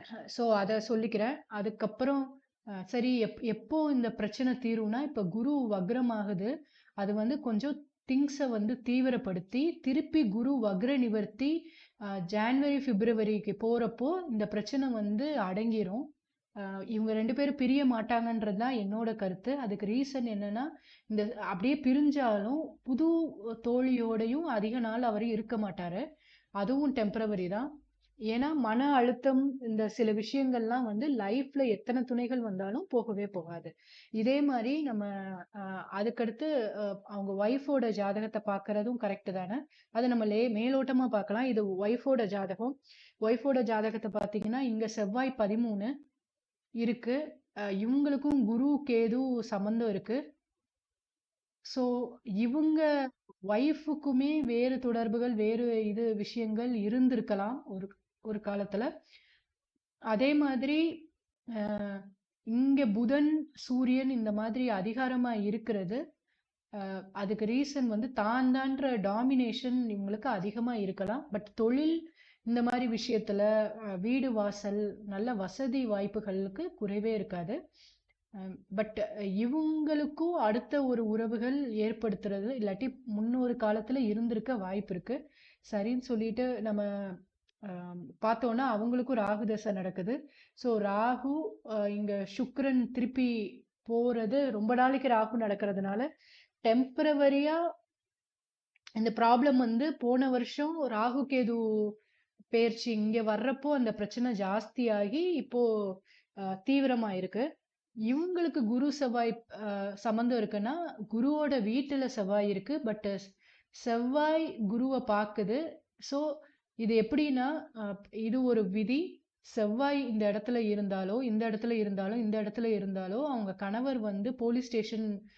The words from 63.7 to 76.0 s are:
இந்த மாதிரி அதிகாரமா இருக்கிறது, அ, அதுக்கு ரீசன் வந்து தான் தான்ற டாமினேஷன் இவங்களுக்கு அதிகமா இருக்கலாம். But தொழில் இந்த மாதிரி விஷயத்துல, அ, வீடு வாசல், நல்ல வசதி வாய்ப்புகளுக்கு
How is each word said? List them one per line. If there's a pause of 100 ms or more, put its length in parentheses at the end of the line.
இந்த
மாதிரி
அதிகாரமா
இருக்கிறது, (600)
அ,
அதுக்கு
ரீசன்
வந்து
தான்
தான்ற
டாமினேஷன்
இவங்களுக்கு
அதிகமா
இருக்கலாம்.
But
தொழில் (340)
இந்த
மாதிரி
விஷயத்துல, (400)
அ,
வீடு
வாசல்,
நல்ல
வசதி
வாய்ப்புகளுக்கு